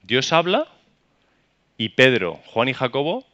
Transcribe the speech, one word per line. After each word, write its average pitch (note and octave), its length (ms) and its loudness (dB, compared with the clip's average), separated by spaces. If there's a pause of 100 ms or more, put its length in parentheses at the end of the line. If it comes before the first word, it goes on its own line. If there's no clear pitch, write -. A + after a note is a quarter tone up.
Dios C3+ 320 -2
habla F3+ 340 0 (1080)
y A2 120 -6
Pedro, G#2 580 2
Juan B2 220 -2
y B2+ 40 -6
Jacobo C#3 600 -4